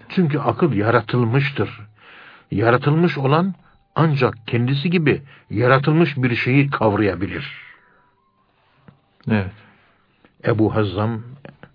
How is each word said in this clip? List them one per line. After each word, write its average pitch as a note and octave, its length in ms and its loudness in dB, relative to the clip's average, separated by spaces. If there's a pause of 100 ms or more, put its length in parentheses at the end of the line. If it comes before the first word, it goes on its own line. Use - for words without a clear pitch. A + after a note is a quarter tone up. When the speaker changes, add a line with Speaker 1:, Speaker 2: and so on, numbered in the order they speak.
Speaker 1:
Çünkü D3+ 300 0
akıl B2+ 340 0
yaratılmıştır. A#2 1040 0 (720)
Yaratılmış C#3 680 2
olan D#3 360 0 (420)
ancak C#3 520 0
kendisi C3 420 0
gibi D3+ 320 0 (280)
yaratılmış C3+ 680 2
bir B2 180 0
şeyi C#3 340 2
kavrayabilir. G2 840 -2 (1800)
Speaker 2:
Evet. F#2+ 200 -2 (960)
Speaker 1:
Ebu G#2+ 300 2
Hazzam, G#2+ 460 -2 (540)